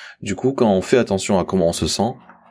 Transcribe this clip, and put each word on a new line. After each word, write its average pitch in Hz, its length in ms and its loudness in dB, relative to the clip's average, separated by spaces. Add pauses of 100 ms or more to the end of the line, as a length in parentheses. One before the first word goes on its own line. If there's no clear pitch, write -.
(220)
Du 101 140 -6
coup, 131 180 -2
quand 120 180 2
on 95 100 4
fait 127 160 4
attention 101 420 0
à 85 60 -2
comment 90 220 0
on 85 60 2
se 82 140 -2
sent, 107 260 -2 (360)